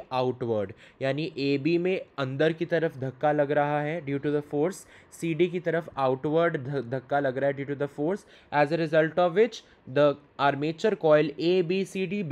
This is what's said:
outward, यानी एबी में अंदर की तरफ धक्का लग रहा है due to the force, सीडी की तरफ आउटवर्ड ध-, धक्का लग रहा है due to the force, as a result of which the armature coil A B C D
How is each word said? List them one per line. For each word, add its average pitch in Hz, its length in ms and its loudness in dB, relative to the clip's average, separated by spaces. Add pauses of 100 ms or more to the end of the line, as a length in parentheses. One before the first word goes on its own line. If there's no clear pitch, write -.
(200)
outward, 117 540 -2 (280)
यानी 139 300 -2 (140)
एबी 143 320 2
में 180 240 -2 (180)
अंदर 139 340 0
की 165 120 -6
तरफ 160 340 -2
धक्का 131 320 -2
लग 147 200 2
रहा 147 300 0
है 151 140 -4 (100)
due 139 200 -4
to 147 100 0
the 147 160 -2
force, 156 320 -2 (360)
सीडी 165 280 0
की 180 120 -4
तरफ 160 380 -2
आउटवर्ड 151 600 2
ध-, 139 340 -4
धक्का 135 280 -2
लग 135 180 -2
रहा 139 120 0
है 139 80 -2
due 135 140 -8
to 135 120 -6
the 143 60 -4 (100)
force, 175 280 -4 (260)
as 147 220 2
a 160 80 0
result 160 420 2
of 175 140 0
which 233 240 2 (340)
the 147 80 6 (440)
armature 165 560 0
coil 151 340 6
A 170 160 2 (160)
B 190 100 0 (120)
C 190 200 -4
D 208 80 -2 (100)